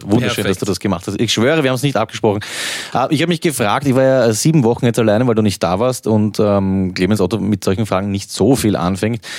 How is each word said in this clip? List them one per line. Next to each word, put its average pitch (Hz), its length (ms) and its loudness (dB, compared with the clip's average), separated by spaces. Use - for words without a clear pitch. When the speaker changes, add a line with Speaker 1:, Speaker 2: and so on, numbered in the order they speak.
Speaker 1:
Wunderschön, 117 400 0
Speaker 2:
Perfekt. 107 60 -2
Speaker 1:
dass 92 100 -2
du - 40 -6
das 95 140 -2
gemacht 90 300 -4
hast. 101 120 -4
Ich 113 120 -2
schwöre, 139 320 2
wir 131 60 0
haben 131 40 -2
es 120 80 -6
nicht 139 140 0
abgesprochen. 107 420 0
Äh, 131 180 0
ich 143 80 2
hab 165 80 -2
mich 170 120 0
gefragt, 127 480 0
ich 123 80 4
war 131 80 4
ja, 131 220 4
äh, 113 60 2
sieben 156 300 2
Wochen 123 240 2
jetzt 117 140 0
alleine, 110 260 2
weil 117 80 2
du 110 80 2
nicht 104 180 0
da 92 200 0
warst 123 260 -2
und, 107 320 0
ähm, 95 560 0
Clemens 95 260 2
Otto 95 200 0
mit 98 240 -2
solchen 95 200 0
Fragen 101 280 -2
nicht 98 180 -6
so 117 240 2
viel 104 220 0
anfängt. 95 500 -2